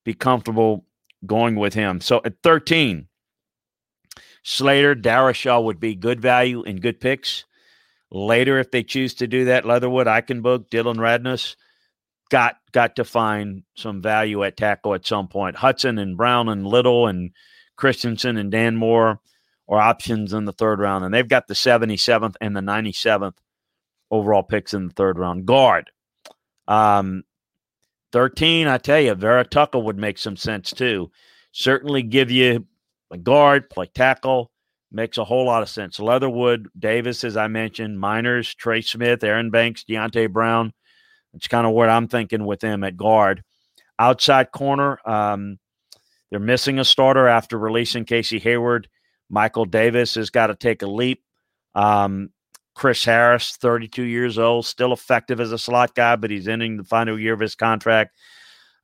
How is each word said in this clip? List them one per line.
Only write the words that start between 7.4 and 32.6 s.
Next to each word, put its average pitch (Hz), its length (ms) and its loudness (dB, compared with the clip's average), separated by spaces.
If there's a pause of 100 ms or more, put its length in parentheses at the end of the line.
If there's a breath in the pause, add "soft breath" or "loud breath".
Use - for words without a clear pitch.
Later, 117 480 2
if 131 140 -2
they 123 120 -2
choose 131 320 -4
to 123 120 -4
do 127 180 0
that, 127 200 2
Leatherwood, 123 420 0
Eichenberg, 117 640 -2
Dylan 113 280 -2
Radness, 120 580 -2 (720)
got, 120 260 2 (160)
got 120 240 2
to 123 80 -2
find 104 600 -4 (120)
some 101 260 -12
value 107 420 -2
at 98 140 -4
tackle 104 380 -2
at 90 100 -10
some 101 220 -4
point. 95 280 -6
Hudson 131 440 0
and 95 180 -6
Brown 120 320 2
and 101 160 -4
Little 120 420 4
and 90 240 -6 (440 soft breath)
Christensen 120 640 -2
and 101 140 -6
Dan 113 240 0
Moore 113 440 2 (500)
are 104 100 2
options 107 540 0
in 107 120 -4
the 101 80 -8
third 107 260 0
round, 98 260 -2
and 95 80 -4
they've 120 140 0
got 127 200 0
the 101 80 -10
seventy-seventh 113 840 0
and 104 140 -6
the 98 60 -4
ninety-seventh 101 720 -2 (760)
overall 104 340 2
picks 104 300 -6
in 95 140 -4
the 87 60 -14
third 95 240 0
round. 90 280 -6
Guard, 120 460 4 (760)
um, 101 560 2 (880)
thirteen, 156 560 0
I 127 120 0
tell 147 200 2
you, 123 140 2
Vera 113 320 2
Tucker 147 340 0
would 107 180 -4
make 104 200 -6
some 104 180 -10
sense 104 360 -8
too. 107 400 -4 (420 soft breath)
Certainly 135 500 0
give 120 260 2
you 123 360 2 (460)